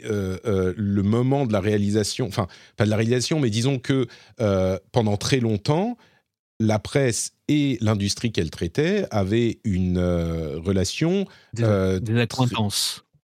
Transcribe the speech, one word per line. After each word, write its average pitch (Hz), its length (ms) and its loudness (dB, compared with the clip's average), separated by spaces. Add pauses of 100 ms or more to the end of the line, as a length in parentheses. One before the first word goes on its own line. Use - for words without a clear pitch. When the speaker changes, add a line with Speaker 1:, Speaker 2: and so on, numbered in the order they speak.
Speaker 1:
euh, 98 320 -4 (100)
euh, 92 300 0
le 101 280 0
moment 127 420 2
de 110 60 -2
la 104 80 2
réalisation, 104 680 0
enfin, 95 220 -4 (280)
pas 104 100 2
de 107 40 2
la 104 60 0
réalisation, 120 420 0
mais 131 120 2
disons 120 280 0
que, 131 300 0 (320)
euh, 95 360 2 (140)
pendant 107 260 2
très - 220 0
longtemps, 143 580 0 (640)
la 107 220 2
presse - 540 -2 (120)
et 143 340 2
l'industrie 107 520 0
qu'elle 85 180 -2
traitait 160 640 -2
avaient 110 500 0
une, 90 360 0
euh, 82 600 -2
relation, 101 680 0 (280)
Speaker 2:
Des, 110 80 -2
Speaker 1:
euh, 95 380 2
Speaker 2:
des 107 180 0
accords 120 280 0
Speaker 1:
tr- 117 60 0
Speaker 2:
intenses. - 520 -2 (340)